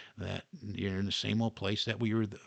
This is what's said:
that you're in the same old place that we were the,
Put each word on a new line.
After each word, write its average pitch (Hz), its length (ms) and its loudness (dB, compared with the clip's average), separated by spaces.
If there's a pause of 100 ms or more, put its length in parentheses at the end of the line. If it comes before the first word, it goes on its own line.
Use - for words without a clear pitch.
(180)
that 95 280 -4 (140)
you're 101 380 -2
in 98 80 2
the 95 60 0
same 107 280 2
old 113 140 2
place 98 300 0
that 113 160 0
we 110 120 2
were 110 140 4
the, 101 200 -10